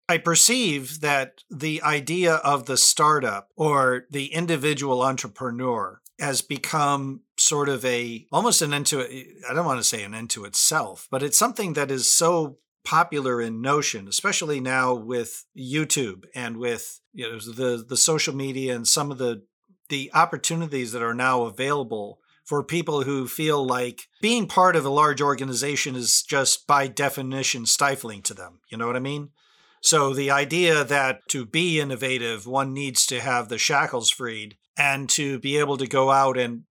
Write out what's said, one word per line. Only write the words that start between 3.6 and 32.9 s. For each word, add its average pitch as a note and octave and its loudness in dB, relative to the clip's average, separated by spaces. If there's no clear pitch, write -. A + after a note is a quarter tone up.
the C#3+ -4
individual C#3+ 0
entrepreneur B2 -4
has C3+ -2
become C#3 -2
sort C#3+ 2
of B2+ -2
a, A#2+ -2
almost G3 4
an D3 0
end C#3+ -2
to, C#3 0
I B2+ -4
don't E3+ 2
want C3 0
to G#2 -4
say A2 0
an G2+ -10
end A2+ -10
to G#2+ -6
itself, G#2 0
but C3+ -2
it's C#3+ 2
something G3+ 0
that C#3+ 0
is B2+ 2
so E3 2
popular D3 2
in A2+ -6
Notion, C3 0
especially D3+ -2
now B2+ 0
with A#2 -6
YouTube B2+ -4
and A#2 -8
with, A#2 -6
you A#2+ -8
know, A2+ -12
the, A#2 -4
the C3 -4
social D3+ 2
media C3 -4
and A#2 -4
some C#3+ 0
of B2+ -12
the, A#2 -4
the C#3 -6
opportunities D#3 0
that A#2 -4
are A#2 -2
now B2+ 2
available A#2 -4
for C#3+ -2
people D3+ -2
who C3+ -2
feel D3+ 0
like B2 -2
being A3+ 2
part F#3 6
of D3+ 4
a C#3 0
large D3 4
organization C3+ -2
is A#2+ 0
just - 0
by C#3 4
definition C3+ -2
stifling A#2+ 0
to - -4
them. F2+ -16
You A#2 -14
know A#2 -2
what B2 -2
I B2+ -2
mean? C#3+ -6
So C#3 4
the C3+ 0
idea D3+ 4
that C3 0
to C3 -2
be D#3+ 0
innovative, A#2+ -2
one C3+ 0
needs C3+ 0